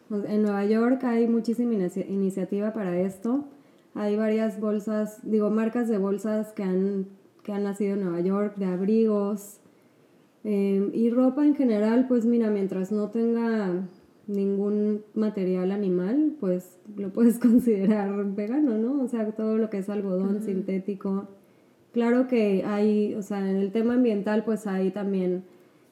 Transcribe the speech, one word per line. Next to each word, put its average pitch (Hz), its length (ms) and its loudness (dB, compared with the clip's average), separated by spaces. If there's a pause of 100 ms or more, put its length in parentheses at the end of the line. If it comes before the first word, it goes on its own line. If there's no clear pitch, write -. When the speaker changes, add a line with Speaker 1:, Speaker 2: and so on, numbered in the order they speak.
(260)
Speaker 1:
En 214 160 0
Nueva 202 220 0
York 233 400 2
hay 233 220 2
muchísima 233 480 0
inici-, 185 340 -2
iniciativa 196 640 -2
para 180 260 -2
esto. 226 460 -2 (500)
Hay 208 200 -2
varias 214 460 0
bolsas, 214 600 -4
digo, 208 260 0
marcas 226 400 0
de 220 80 0
bolsas 208 560 -2
que 208 100 -8
han, 190 440 0 (360)
que 208 120 -8
han 202 100 -4
nacido 202 300 -2
en 202 100 -2
Nueva 175 160 -2
York, 202 360 0
de 196 100 -2
abrigos. 202 880 0 (880)
Em, 196 480 2
y 226 180 2
ropa 254 360 2
en 294 80 6
general, 233 520 2
pues 240 200 2
mira, 233 240 2
mientras 190 420 -2
no 208 160 0
tenga 226 800 0 (420)
ningún 208 720 0 (120)
material 190 580 0
animal, 202 680 0
pues 180 360 -4 (200)
lo 196 140 -6
puedes 233 280 4
<laughs> - 20 -10
considerar 202 840 4 (100)
vegano, 226 420 0
¿no? 262 260 0
O 240 60 -2
sea, 220 240 -2
todo 220 260 -2
lo 220 120 0
que 202 80 -4
es 190 100 -6
algodón 196 480 -2
Speaker 2:
Ujú. 214 80 -6
Speaker 1:
sintético. 196 840 -4 (640)
Claro 240 360 2
que 208 360 2
hay, 208 500 2
o 220 80 -6
sea, 196 280 -4
en 190 60 0
el 196 160 -2
tema 226 220 0
ambiental, 214 500 2
pues 214 220 -2
hay 190 240 0
también 190 520 -2 (500)